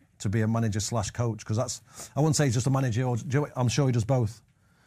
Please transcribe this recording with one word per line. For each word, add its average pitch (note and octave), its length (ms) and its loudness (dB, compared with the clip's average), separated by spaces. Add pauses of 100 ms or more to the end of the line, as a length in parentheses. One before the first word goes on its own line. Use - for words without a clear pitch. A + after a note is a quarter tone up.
(200)
to A2+ 100 -4
be A2+ 120 2
a G#2+ 60 2
manager A2+ 320 0
slash G#2 320 -2
coach, A#2 320 -4
'cause A2 140 -4
that's, - 240 -4 (340)
I C#3 60 2
wouldn't D#3 140 4
say D3+ 100 4
he's A#2+ 80 2
just B2+ 140 0
a - 20 2
manager, C3 340 0
or, B2 140 0
do G#2+ 80 -6
you B2+ 80 -4
know D3 80 2
what? C#3+ 160 -6
I'm B2 100 2
sure C3+ 200 2
he B2+ 40 4
does A#2+ 140 0
both. A#2+ 360 0 (460)